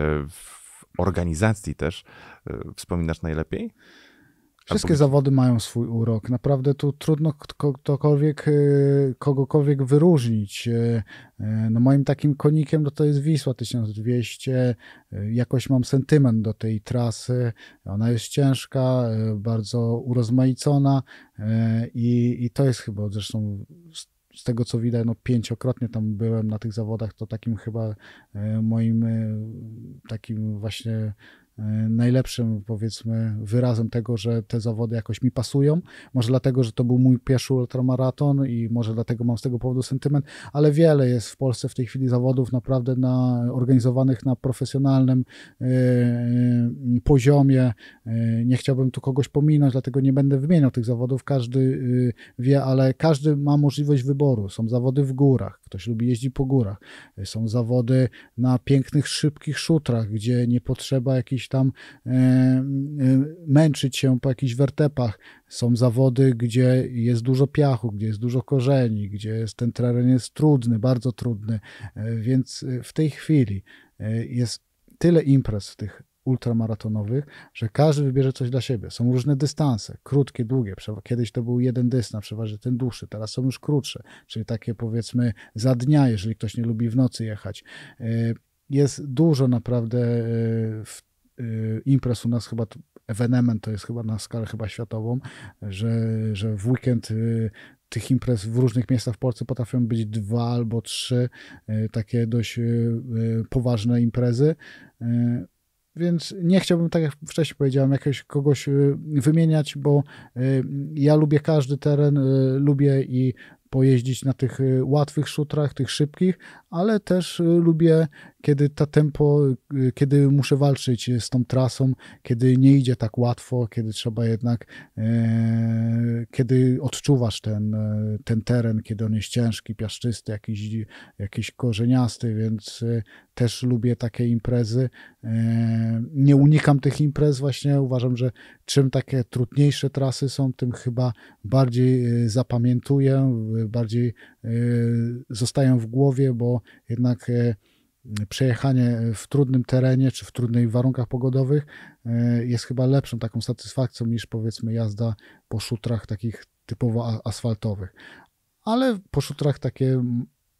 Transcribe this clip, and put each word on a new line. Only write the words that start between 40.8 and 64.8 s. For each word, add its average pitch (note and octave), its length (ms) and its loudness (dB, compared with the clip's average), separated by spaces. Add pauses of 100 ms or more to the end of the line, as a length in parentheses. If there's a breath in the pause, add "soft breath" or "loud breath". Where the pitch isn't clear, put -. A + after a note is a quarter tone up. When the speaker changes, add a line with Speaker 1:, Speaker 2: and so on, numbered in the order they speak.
Speaker 2:
jest B2 200 0
w - 80 -20
Polsce C3 320 -2
w - 60 -16
tej B2+ 120 -4
chwili C3 220 -4
zawodów B2 440 0
naprawdę B2+ 440 -2
na, B2+ 560 2
organizowanych B2+ 720 2
na B2+ 120 0
profesjonalnym, C3 880 2 (360 loud breath)
e, B2 40 -6
e, A#2+ 1400 2
poziomie. C3+ 680 4 (340 loud breath)
E, A#2 380 0
nie B2 120 2
chciałbym C3 340 0
tu - 100 -8
kogoś C3 280 -2
pominąć, D3 440 4
dlatego C3 280 -2
nie C3+ 120 4
będę C#3 260 2
wymieniał C#3+ 320 4
tych A#2+ 140 -2
zawodów. B2 400 -2
Każdy, C3 560 0 (580 loud breath)
e, B2 40 -6
wie, C3+ 220 4
ale C3 300 2
każdy D3+ 420 2
ma C#3+ 200 2
możliwość C#3+ 460 2
wyboru. C3+ 460 0
Są A2+ 200 -4
zawody B2+ 360 0
w C3+ 80 -2
górach, B2+ 520 2
ktoś - 220 -12
lubi A#2 220 -2
jeździć B2+ 260 -2
po C#3 100 -2
górach. B2 360 0 (380 loud breath)
E, G2 80 -8
są A2 220 -4
zawody B2 600 2 (300 loud breath)
na B2+ 200 2
pięknych, C#3 500 0
szybkich - 500 -4
szutrach, A#2 520 0
gdzie A#2+ 360 0
nie A#2+ 140 2
potrzeba C3 560 -2
jakiś B2 320 -4
tam, C3 240 2 (340 loud breath)
e, A#2+ 40 -4
e, B2+ 540 4 (800)
męczyć C#3+ 500 4
się C3 240 2
po C#3 80 -2
jakichś B2+ 260 -2
wertepach. C3 640 0 (300 loud breath)